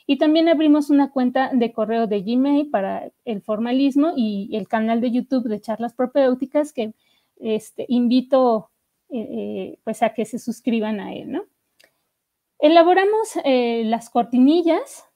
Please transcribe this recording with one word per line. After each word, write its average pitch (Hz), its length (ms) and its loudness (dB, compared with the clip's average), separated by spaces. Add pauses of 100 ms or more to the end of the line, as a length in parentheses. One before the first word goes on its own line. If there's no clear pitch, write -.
Y 277 120 0
también 320 320 4
abrimos 302 420 2
una 277 200 4
cuenta 254 420 0
de 233 180 0
correo 226 340 -2
de 208 160 -2
Gmail 277 480 0
para 196 400 -4 (160)
el 214 160 -6
formalismo 262 760 0
y 214 400 -4
el 196 120 -6
canal 226 340 -2
de 247 100 -2
YouTube 247 360 -2
de 208 140 -6
Charlas 226 320 -8
Propedéuticas, 262 800 -2
que, 220 200 -6 (460)
este, - 480 -6
invito, 247 840 2 (400)
eh, 247 220 -8
eh, 208 520 -8
pues, 220 200 -6
a 220 100 2
que 220 120 -4
se 247 120 -8
suscriban 220 640 -4
a 190 140 -10
él, - 180 -12
¿no? 359 120 -6 (1160)
Elaboramos, 359 880 4
eh, 240 400 0
las 226 240 -4
cortinillas. 311 960 2 (100)